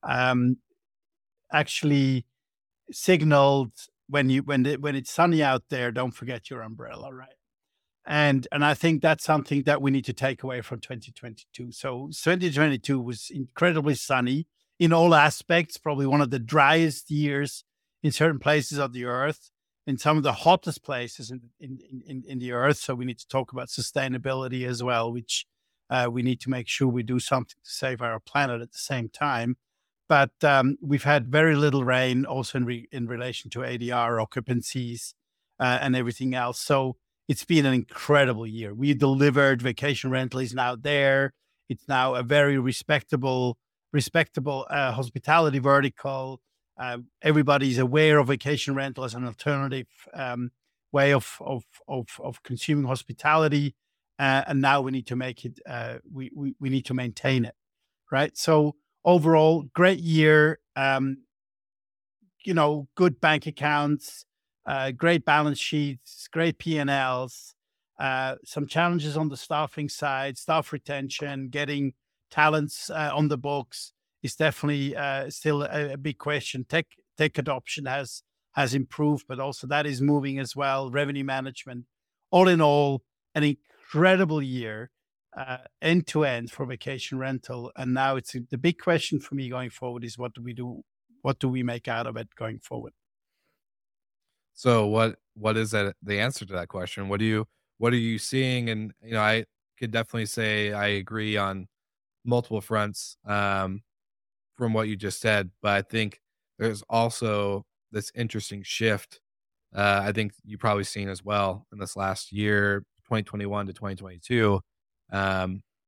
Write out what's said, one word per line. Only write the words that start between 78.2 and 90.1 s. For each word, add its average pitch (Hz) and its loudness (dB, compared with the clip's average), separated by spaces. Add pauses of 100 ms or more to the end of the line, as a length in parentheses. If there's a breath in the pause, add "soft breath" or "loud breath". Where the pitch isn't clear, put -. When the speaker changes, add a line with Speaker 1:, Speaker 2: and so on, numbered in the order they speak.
Speaker 1:
has 131 0
improved, 147 0
but 131 -10
also 135 -8
that 147 0
is 135 -4
moving 139 0
as 131 -8
well. 135 -2
Revenue 143 -4
management, 131 -8 (480)
all 185 8
in 170 6
all, 143 4 (320)
an 151 0
incredible 156 2
year, 120 -8 (460)
uh, 131 -10 (240)
end 170 2
to 156 0
end 120 -2
for 139 -10
vacation 131 -10
rental. 127 -8
And 127 -4
now 135 0
it's - -8 (180)
the 131 -6
big 170 0
question 165 0
for - -12
me 131 -6
going 127 -8
forward 120 -10
is 113 -14